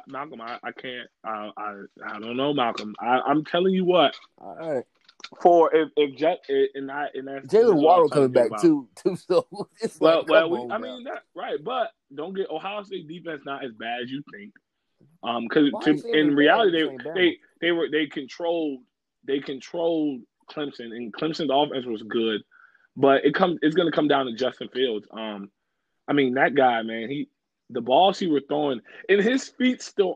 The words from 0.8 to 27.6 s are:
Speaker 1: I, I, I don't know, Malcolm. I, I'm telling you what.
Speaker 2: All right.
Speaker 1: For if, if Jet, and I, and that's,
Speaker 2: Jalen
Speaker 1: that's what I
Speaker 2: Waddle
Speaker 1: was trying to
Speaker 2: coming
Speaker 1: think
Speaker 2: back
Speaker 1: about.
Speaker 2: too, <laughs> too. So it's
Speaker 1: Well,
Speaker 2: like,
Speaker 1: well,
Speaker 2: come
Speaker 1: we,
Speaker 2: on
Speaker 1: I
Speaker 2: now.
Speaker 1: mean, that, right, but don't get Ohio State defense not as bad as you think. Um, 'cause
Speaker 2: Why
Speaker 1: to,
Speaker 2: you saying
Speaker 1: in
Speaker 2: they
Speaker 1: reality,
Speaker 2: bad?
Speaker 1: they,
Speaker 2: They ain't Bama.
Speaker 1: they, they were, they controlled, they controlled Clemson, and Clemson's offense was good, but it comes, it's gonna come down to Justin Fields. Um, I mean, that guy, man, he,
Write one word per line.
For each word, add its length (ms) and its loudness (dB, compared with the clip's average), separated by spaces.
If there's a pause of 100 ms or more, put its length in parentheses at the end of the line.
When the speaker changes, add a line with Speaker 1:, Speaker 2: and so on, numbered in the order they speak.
Speaker 1:
I, 360 -10
I, 240 -12 (260)
I 120 -12
don't 180 -8
know, 160 0
Malcolm. 440 -4
I, 300 0
I'm 160 0
telling 300 0
you 100 0
what. 320 4 (220)
Speaker 2:
All 180 -18
right. 300 -4 (560)
Speaker 1:
For 340 6
if, 220 4
if 180 0
Jet, 240 0 (340)
and 160 -10
I, 240 -6
and 140 -10
that's, 200 -12
Speaker 2:
Jalen 40 -6
Speaker 1:
that's 220 6
what 20 6
I 80 4
Speaker 2:
Waddle 200 8
Speaker 1:
was 60 4
trying 0 -
to 40 -4
Speaker 2:
coming 80 4
Speaker 1:
think 140 2
Speaker 2:
back 120 6
Speaker 1:
about. 140 -2
Speaker 2:
too, 300 4
<laughs> 40 -20
too. 220 -2
So 500 -2 (140)
it's 180 -8
Speaker 1:
Well, 200 6
Speaker 2:
like, 100 -6
Speaker 1:
well, 140 8
Speaker 2:
come 80 -2
Speaker 1:
we, 80 -2
Speaker 2:
on 120 -8
Speaker 1:
I 60 -4
Speaker 2:
now. 60 -6 (120)
Speaker 1:
mean, 80 -16
that, 200 -12 (120)
right, 260 -8
but 300 -4 (240)
don't 180 -10
get 160 -6
Ohio 340 -8
State 260 -14
defense 360 -12
not 200 -8
as 80 -10
bad 300 -8
as 60 -10
you 220 -10
think. 220 -20 (720)
Um, 260 -6
'cause 220 4
Speaker 2:
Why 100 -8
Speaker 1:
to, 100 2
Speaker 2:
you 60 2
saying 180 -4
Speaker 1:
in 140 4
Speaker 2:
they 60 2
Speaker 1:
reality, 360 4
Speaker 2:
bad? 80 0
Speaker 1:
they, 60 2
Speaker 2:
They 80 -6
ain't 100 -14
Bama. 120 -8
Speaker 1:
they, 220 2 (220)
they 140 0
were, 180 -2
they 160 0
controlled, 720 -6 (460)
they 160 -2
controlled 800 -4 (280)
Clemson, 460 -10
and 180 -10
Clemson's 380 -4
offense 340 0
was 180 -8
good, 400 -2 (540)
but 260 4
it 100 4
comes, 280 2
it's 120 2
gonna 180 2
come 180 0
down 160 2
to 80 -8
Justin 400 -6
Fields. 380 -2
Um, 380 -10 (600)
I 40 0
mean, 200 2
that 220 2
guy, 260 4
man, 280 -8
he, 200 -8 (400)